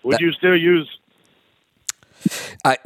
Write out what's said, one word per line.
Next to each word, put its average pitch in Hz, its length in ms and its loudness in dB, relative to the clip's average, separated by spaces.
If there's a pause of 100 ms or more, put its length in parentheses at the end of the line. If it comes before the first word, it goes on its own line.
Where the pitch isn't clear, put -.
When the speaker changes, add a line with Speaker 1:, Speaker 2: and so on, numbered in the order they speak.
Speaker 1:
would 127 100 0
Speaker 2:
that - 80 0
Speaker 1:
you 165 100 0
still 180 240 0
use 170 320 2 (1800)
Speaker 2:
I, 131 220 2